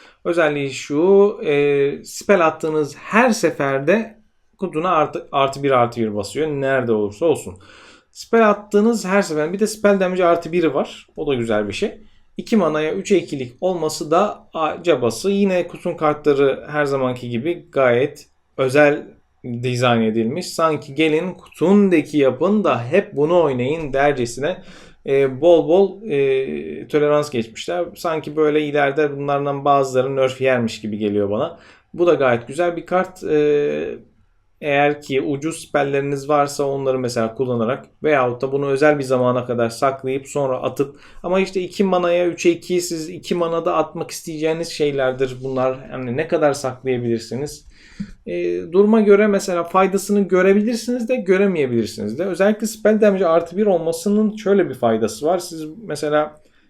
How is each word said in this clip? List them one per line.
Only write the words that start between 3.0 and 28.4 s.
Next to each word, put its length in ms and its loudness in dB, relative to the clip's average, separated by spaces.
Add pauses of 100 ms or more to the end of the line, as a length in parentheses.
seferde 880 0 (380)
kutuna 320 -4
artı, 420 0
artı 320 0
bir 80 2
artı 300 2
bir 140 -2
basıyor. 320 -4
Nerede 440 0
olursa 340 0
olsun. 320 0 (540)
Spell 380 2
attığınız 560 2
her 160 2
sefer, 320 -2
bir 60 -6
de 80 2
spell 320 2
damage 240 0
artı 280 2
biri 220 2
var. 420 -4
O 120 -6
da 60 0
güzel 340 0
bir 60 -6
şey. 280 -6 (360)
İki 200 0
manaya 360 0
üçe 240 0
ikilik 440 -4
olması 500 -4
da 420 0
a-, 300 -4
cabası. 480 0
Yine 360 0
kutun 260 -8
kartları 760 0
her 160 -2
zamanki 440 -4
gibi 420 -4
gayet 560 2 (300)
özel 500 4 (360)
dizayn 580 2
edilmiş. 460 0
Sanki 480 -2
gelin 380 2
kutun 580 2
deki 260 2
yapın 460 2
da 220 0
hep 300 0
bunu 280 4
oynayın 500 -2
dercesine, 640 0 (480)
e, 360 0
bol 260 6
bol, 420 2
e, 800 -2
tolerans 420 2
geçmişler. 560 -4 (100)
Sanki 400 -6
böyle 260 2